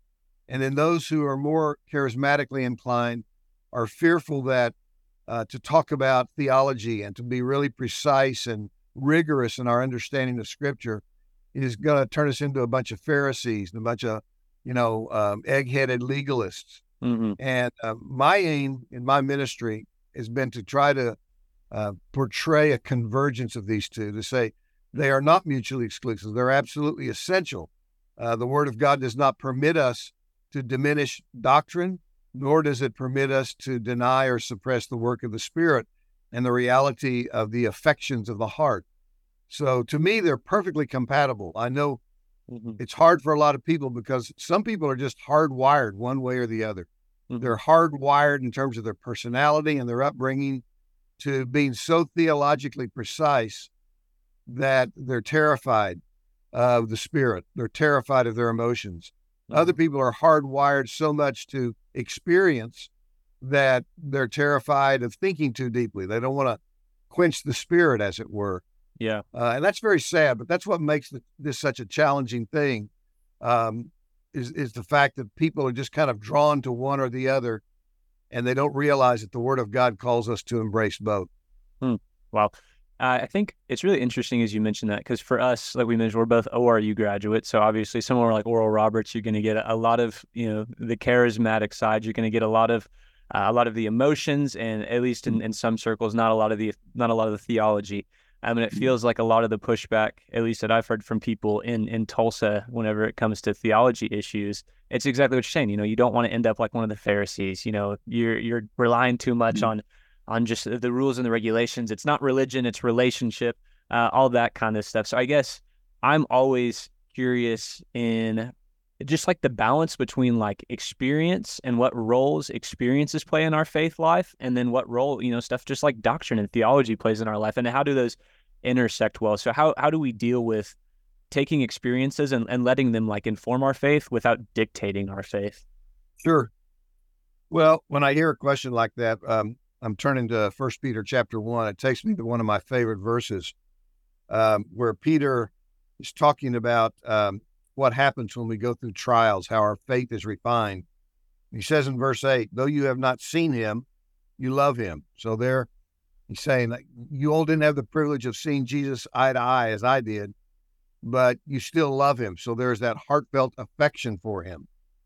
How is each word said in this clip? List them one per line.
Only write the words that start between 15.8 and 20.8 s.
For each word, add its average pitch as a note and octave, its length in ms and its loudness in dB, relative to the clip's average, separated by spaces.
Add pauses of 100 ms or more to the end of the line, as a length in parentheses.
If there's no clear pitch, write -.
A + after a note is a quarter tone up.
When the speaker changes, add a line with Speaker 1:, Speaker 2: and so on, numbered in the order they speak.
Speaker 1:
legalists. C3+ 800 -6 (220)
Speaker 2:
Mm-hmm. A2+ 360 0
Speaker 1:
And, B2+ 340 -2 (100)
uh, A2+ 180 -4
my C3+ 360 2
aim C#3 540 -2
in B2 140 -12
my C#3 160 4
ministry B2+ 640 -4 (280)
has A#2 140 -12
been B2 220 -4
to A#2 120 -10
try C#3+ 300 2